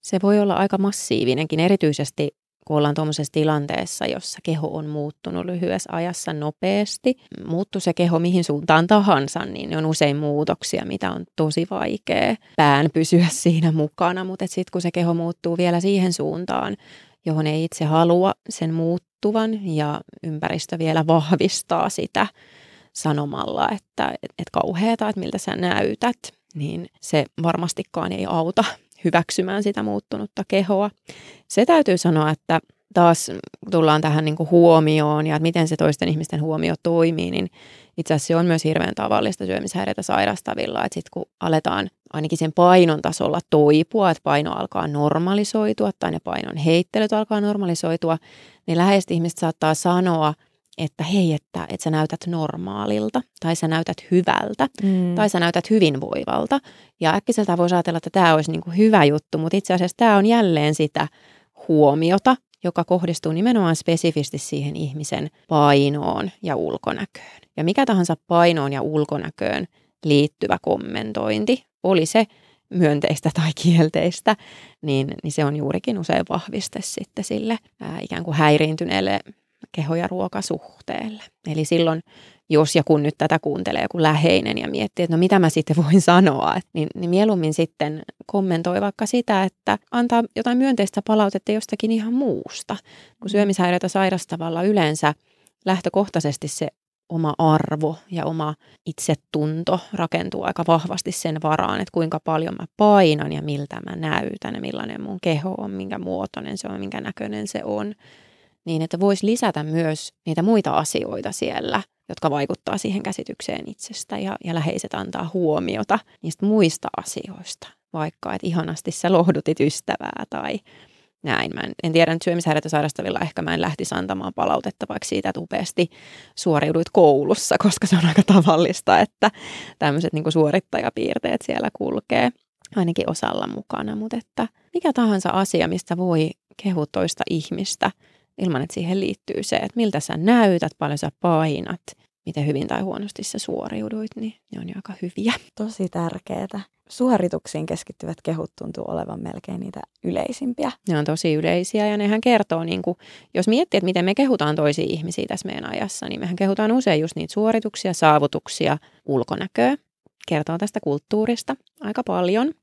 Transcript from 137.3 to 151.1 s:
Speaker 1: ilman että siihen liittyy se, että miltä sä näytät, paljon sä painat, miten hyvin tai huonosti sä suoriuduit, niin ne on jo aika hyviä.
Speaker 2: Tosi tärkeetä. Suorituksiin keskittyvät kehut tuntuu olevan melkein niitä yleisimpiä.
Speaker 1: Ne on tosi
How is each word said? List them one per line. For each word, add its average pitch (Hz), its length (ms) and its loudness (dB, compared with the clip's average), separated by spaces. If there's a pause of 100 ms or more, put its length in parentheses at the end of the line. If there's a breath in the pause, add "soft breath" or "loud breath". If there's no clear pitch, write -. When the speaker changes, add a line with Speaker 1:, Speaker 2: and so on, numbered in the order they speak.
Speaker 1:
ilman 156 200 0
että 165 120 -8
siihen 185 260 -4
liittyy - 440 -6
se, - 120 -4
että - 200 -4
miltä 220 240 0
sä - 180 -6
näytät, 190 600 4
paljon 147 200 -4
sä 160 120 -4 (100)
painat, 160 640 0 (440)
miten 151 220 -4
hyvin 139 200 -2
tai - 140 -2
huonosti 202 420 -8
sä - 160 -8
suoriuduit, 220 760 -8
niin 220 180 -8 (220)
ne 180 60 -10
on 175 60 -12
jo 180 80 -12
aika 196 260 -14
hyviä. 202 320 -2 (220)
Speaker 2:
Tosi 214 340 -6
tärkeetä. 180 720 -8 (300)
Suorituksiin 180 760 -2
keskittyvät 165 580 -10
kehut 160 360 -6
tuntuu - 280 -10
olevan - 360 -8
melkein - 360 -12
niitä 190 200 -12 (240)
yleisimpiä. 247 680 -4 (180)
Speaker 1:
Ne 160 80 2
on 151 80 0
tosi 160 280 0